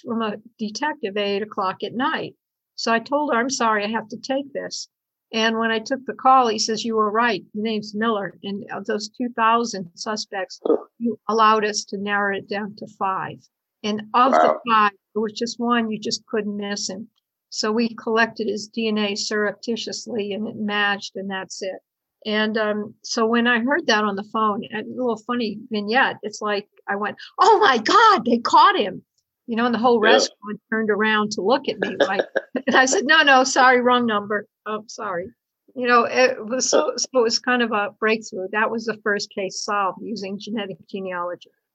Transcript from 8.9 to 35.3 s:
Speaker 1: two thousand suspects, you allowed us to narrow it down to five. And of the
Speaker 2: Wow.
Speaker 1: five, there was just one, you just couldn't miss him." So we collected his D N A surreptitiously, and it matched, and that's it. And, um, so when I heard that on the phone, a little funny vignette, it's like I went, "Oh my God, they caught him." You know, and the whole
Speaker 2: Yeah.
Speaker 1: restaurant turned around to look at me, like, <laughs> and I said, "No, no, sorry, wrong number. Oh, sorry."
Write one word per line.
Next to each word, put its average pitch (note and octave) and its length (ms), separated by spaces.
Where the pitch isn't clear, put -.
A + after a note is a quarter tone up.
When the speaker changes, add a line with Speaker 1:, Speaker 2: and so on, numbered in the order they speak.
Speaker 1:
two B3 260
thousand A3+ 600
suspects, G#3+ 640
you A#3 280
allowed G#3+ 380
us G#3+ 200
to G3+ 120
narrow G3+ 400
it F#3+ 100
down G3+ 300
to G#3+ 100
five. F#3+ 380
And G#3+ 200
of B3 180
the - 60
Speaker 2:
Wow. - 300
Speaker 1:
five, G#3+ 240
there G#3 80
was G#3+ 120
just A#3 260
one, A#3 300
you G#3 100
just A3 280
couldn't G#3 280
miss G3+ 320
him." G3+ 200
So - 220
we A3+ 240
collected A3+ 520
his G#3 200
D A3+ 200
N G#3+ 120
A G3+ 160
surreptitiously, G#3 1160
and G#3+ 140
it - 80
matched, G#3 600
and G3 140
that's F#3+ 340
it. F#3+ 160
And, G#3+ 320
um, G#3+ 360
so A#3 220
when A#3 220
I A#3+ 120
heard C#4+ 280
that G#3+ 180
on G3+ 100
the G3+ 160
phone, G#3+ 400
a A3 160
little A#3 300
funny A#3 420
vignette, G#3+ 500
it's G#3 200
like G#3 260
I G3+ 80
went, G3+ 220
"Oh G4+ 180
my C4+ 200
God, G#4 440
they A#3 140
caught E4+ 400
him." F#3+ 260
You A3+ 120
know, A#3+ 80
and A#3+ 100
the G#3+ 40
whole A#3+ 220
Speaker 2:
Yeah. G#3+ 120
Speaker 1:
restaurant - 560
turned A3 200
around G#3+ 440
to G#3 80
look B3 260
at - 120
me, G3 200
like, G3+ 220
<laughs> - 140
and B3+ 100
I C4 80
said, C4 200
"No, D#4 180
no, C4+ 200
sorry, C4 380
wrong B3 240
number. G#3 420
Oh, G#3+ 220
sorry." G3 400